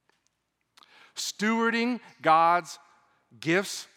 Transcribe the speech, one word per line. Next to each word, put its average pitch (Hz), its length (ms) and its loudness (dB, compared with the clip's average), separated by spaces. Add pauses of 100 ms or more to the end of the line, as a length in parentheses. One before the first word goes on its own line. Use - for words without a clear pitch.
(1160)
Stewarding 226 840 -2 (220)
God's 165 580 2 (600)
gifts, 170 580 -4